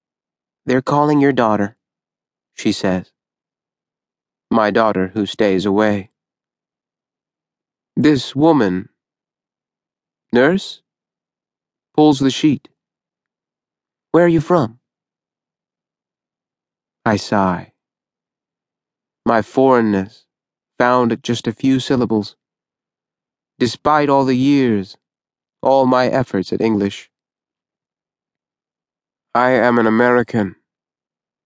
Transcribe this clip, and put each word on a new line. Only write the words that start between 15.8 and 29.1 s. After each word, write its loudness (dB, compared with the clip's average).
I 0
sigh. -4
My 0
foreignness, 0
found 0
at -6
just -6
a -6
few -2
syllables. -2
Despite 0
all 2
the 0
years, 0
all 2
my 0
efforts -4
at -4
English. -2